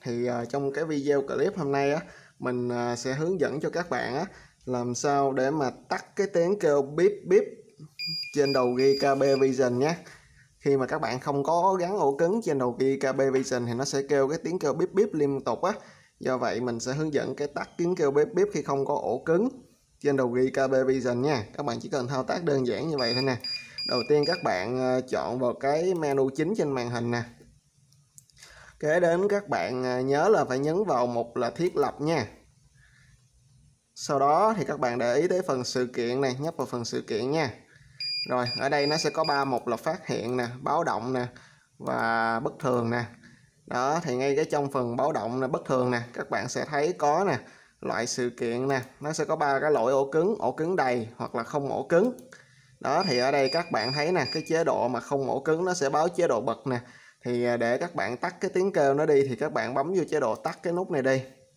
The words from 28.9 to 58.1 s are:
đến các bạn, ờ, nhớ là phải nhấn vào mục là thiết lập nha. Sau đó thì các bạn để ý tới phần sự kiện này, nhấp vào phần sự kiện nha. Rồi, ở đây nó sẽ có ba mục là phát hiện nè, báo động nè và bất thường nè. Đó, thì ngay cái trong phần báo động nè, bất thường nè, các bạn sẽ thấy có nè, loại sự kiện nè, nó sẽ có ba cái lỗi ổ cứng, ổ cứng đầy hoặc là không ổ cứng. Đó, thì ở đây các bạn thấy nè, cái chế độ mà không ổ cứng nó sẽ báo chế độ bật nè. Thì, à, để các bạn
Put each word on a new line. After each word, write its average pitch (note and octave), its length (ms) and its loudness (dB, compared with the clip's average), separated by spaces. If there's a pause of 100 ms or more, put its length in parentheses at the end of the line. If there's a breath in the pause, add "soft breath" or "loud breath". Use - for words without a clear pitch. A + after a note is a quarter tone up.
đến F3 300 4
các G3+ 200 0
bạn, A2+ 340 -2
ờ, B2+ 160 0
nhớ C#3 300 2
là E3 160 4
phải B2+ 140 -2
nhấn D#3+ 240 0
vào B2 240 2
mục A#2+ 280 -4
là A#2+ 140 0
thiết F3 260 -2
lập C#3 260 0
nha. D3 260 0 (1700 soft breath)
Sau C#3+ 240 -2
đó E3+ 380 6
thì C#3 80 -2
các - 140 -4
bạn A#2+ 180 0
để A#2+ 180 2
ý D#3+ 120 4
tới F#3 200 2
phần B2+ 160 0
sự B2+ 320 -2
kiện B2 260 0
này, C3 180 0
nhấp D#3+ 180 -6
vào B2+ 100 -4
phần A#2+ 180 -6
sự B2 160 -4
kiện A#2 300 -4
nha. D3+ 220 0 (760 loud breath)
Rồi, B2 160 0 (140)
ở C#3 100 -2
đây C#3+ 180 0
nó D3+ 100 0
sẽ D#3 120 0
có D#3 140 -2
ba C#3+ 220 0
mục B2 220 -2
là A#2 100 -2
phát E3 300 -6
hiện B2 300 -4
nè, A#2+ 100 -2 (140)
báo D3+ 220 0
động A#2+ 300 -2
nè B2 140 -2 (500 loud breath)
và A2+ 600 0
bất D#3 200 -4
thường B2 300 0
nè. A#2+ 160 -2 (600 loud breath)
Đó, C3+ 380 0
thì B2+ 120 -2
ngay C3+ 200 0
cái D#3 100 2
trong D3 260 -2
phần B2 240 -2
báo C3+ 160 0
động B2 300 -4
nè, C3 60 -2
bất - 180 -4
thường B2+ 260 2
nè, A#2+ 100 0 (120)
các - 160 -8
bạn A2+ 200 -2
sẽ C3 160 -4
thấy D3+ 280 0
có D#3 340 2
nè, C3 120 0 (420 loud breath)
loại A#2+ 260 -2
sự B2 220 -2
kiện A#2+ 380 -4
nè, C3+ 140 0 (180)
nó D3 140 -6
sẽ D3+ 120 -2
có D#3+ 100 0
ba C#3 240 2
cái D3+ 120 2
lỗi B2+ 200 4
ổ C3+ 200 2
cứng, F3 280 2
ổ B2 120 0
cứng D#3+ 240 -2
đầy B2 400 0
hoặc A#2 200 -8
là A#2 80 -2
không C#3 260 -4
ổ A2 140 -4
cứng. G#3+ 340 2 (600 loud breath)
Đó, D3+ 280 0
thì B2+ 100 2
ở B2+ 140 4
đây C#3 180 4
các E3+ 220 -2
bạn A#2+ 220 -2
thấy D3+ 180 0
nè, D#3+ 220 2
cái D#3 140 -2
chế D#3+ 160 2
độ A#2 240 2
mà B2 120 -2
không C3+ 300 -2
ổ A#2+ 100 0
cứng D#3+ 260 0
nó F3+ 80 0
sẽ C#3+ 160 0
báo D#3 200 2
chế E3+ 180 2
độ A#2 140 2
bật - 260 -4
nè. B2 120 0 (460 loud breath)
Thì, A#2+ 180 0
à, A#2+ 140 2
để A#2 200 2
các E3+ 180 -6
bạn A#2 220 -4